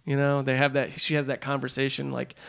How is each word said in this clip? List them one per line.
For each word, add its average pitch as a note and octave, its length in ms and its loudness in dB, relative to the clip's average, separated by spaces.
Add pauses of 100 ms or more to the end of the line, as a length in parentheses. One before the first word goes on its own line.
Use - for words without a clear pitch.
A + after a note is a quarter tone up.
You C#3 120 0
know, C#3+ 260 2
they C3 140 2
have C3+ 180 4
that, C3 260 0
she - 140 0
has D3 120 2
that C3 140 -4
conversation, C#3 720 -2
like, B2+ 220 -6 (140)